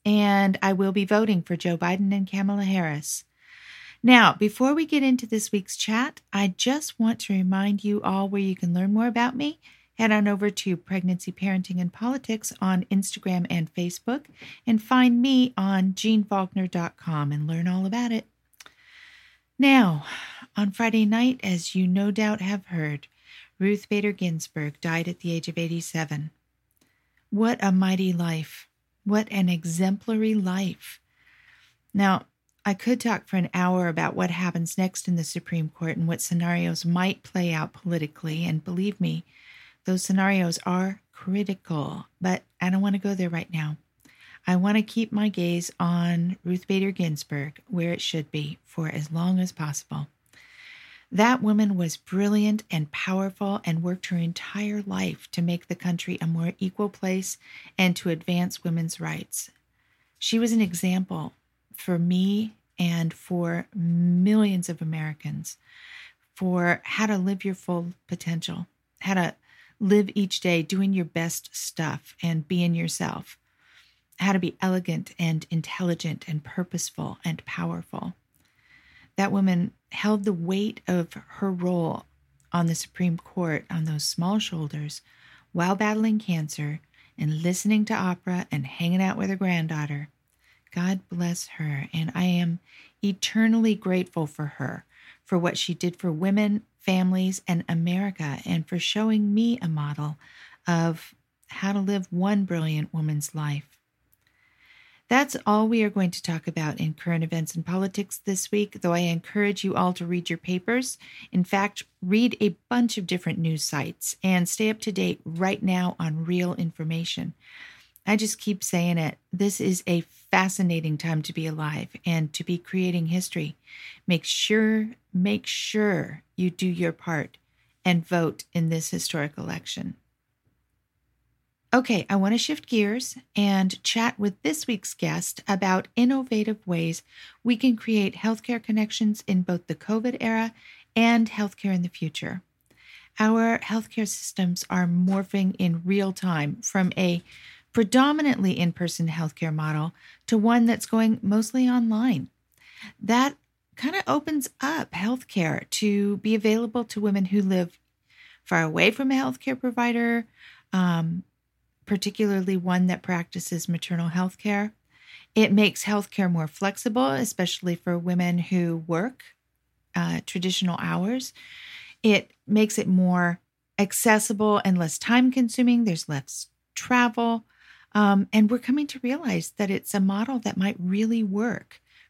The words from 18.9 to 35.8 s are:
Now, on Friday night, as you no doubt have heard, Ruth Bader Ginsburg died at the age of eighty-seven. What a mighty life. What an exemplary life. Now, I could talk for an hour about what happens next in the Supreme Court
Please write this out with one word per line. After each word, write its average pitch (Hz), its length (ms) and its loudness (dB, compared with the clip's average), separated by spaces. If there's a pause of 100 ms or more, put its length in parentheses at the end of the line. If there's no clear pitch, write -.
Now, 240 460 6 (520)
on 202 140 2
Friday 226 340 2
night, 240 380 4
as 180 320 -2
you 185 120 2
no 196 220 2
doubt 214 320 0
have 190 260 -4
heard, 151 400 -4 (520)
Ruth 202 300 0
Bader 208 220 0
Ginsburg 160 720 -4
died 165 260 -2
at 175 120 -8
the 170 140 -4
age 165 140 -4
of 165 100 -8
eighty-seven. 160 760 -4 (960)
What 220 320 2
a 202 100 4
mighty 185 400 4
life. 165 560 -4 (360)
What 214 260 2
an 190 200 2
exemplary 190 840 0
life. 185 680 -4 (920)
Now, 196 320 2 (400)
I 202 80 2
could 240 260 0
talk 233 280 -2
for 190 100 -2
an 175 160 2
hour 180 340 2
about 160 280 0
what 185 160 0
happens 170 480 -2
next 185 280 -2
in 180 80 2
the 165 80 0
Supreme 165 460 -4
Court 160 280 -6